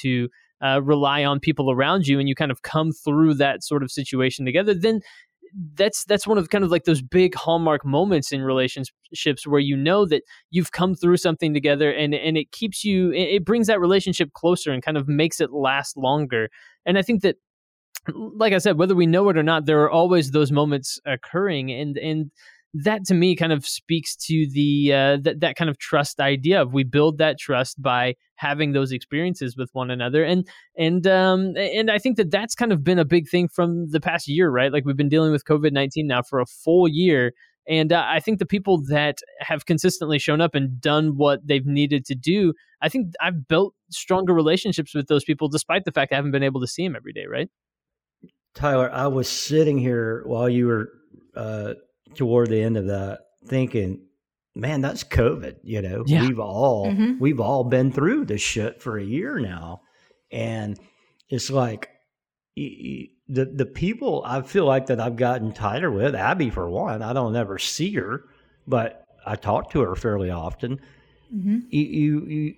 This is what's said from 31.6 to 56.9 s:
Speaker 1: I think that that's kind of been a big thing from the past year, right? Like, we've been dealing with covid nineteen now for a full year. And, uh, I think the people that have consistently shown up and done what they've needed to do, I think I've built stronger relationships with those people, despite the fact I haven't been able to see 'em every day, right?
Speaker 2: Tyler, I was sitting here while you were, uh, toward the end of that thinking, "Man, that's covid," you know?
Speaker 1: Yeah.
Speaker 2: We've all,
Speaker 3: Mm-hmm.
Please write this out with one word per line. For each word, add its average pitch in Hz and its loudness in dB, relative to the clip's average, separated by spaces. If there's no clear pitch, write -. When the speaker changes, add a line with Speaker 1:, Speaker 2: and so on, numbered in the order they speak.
Speaker 1:
I 208 2
think 247 0
that 185 2
that's 202 -2
kind 233 0
of 147 0
been 180 4
a 160 6
big 160 2
thing 180 2
from 170 -2
the 156 0
past 165 -4
year, 160 2
right? 131 2
Like, 139 0
we've 139 0
been 147 2
dealing 156 4
with 143 0
covid 151 2
nineteen 139 -2
now 123 0
for - -2
a 127 0
full 175 2
year. 151 4
And, 156 2
uh, 170 2
I 156 0
think 220 -2
the 170 -2
people 196 2
that 147 0
have 147 -6
consistently 160 0
shown 156 0
up 165 2
and 131 -2
done 151 2
what 143 2
they've 143 0
needed 143 0
to 139 -4
do, 165 2
I 156 -2
think 190 -4
I've 165 -4
built 185 2
stronger 185 0
relationships 165 0
with 143 -4
those 147 2
people, 151 -2
despite 160 -2
the 170 -6
fact 139 0
I 139 0
haven't 143 -2
been 139 0
able 135 -2
to 123 -4
see - -6
'em 175 -4
every 110 -14
day, 98 -10
right? 123 -6
Speaker 2:
Tyler, 131 0
I 131 -2
was 131 -2
sitting 151 0
here 120 -2
while 123 -2
you 123 2
were, 117 -2
uh, 110 -8
toward 120 2
the 110 2
end 113 0
of 98 -2
that 98 -6
thinking, 117 -2
"Man, 139 -4
that's - -6
covid," - -2
you 107 -6
know? 95 -6
Speaker 1:
Yeah. 143 4
Speaker 2:
We've 123 -2
all, 104 0
Speaker 3:
Mm-hmm. 220 0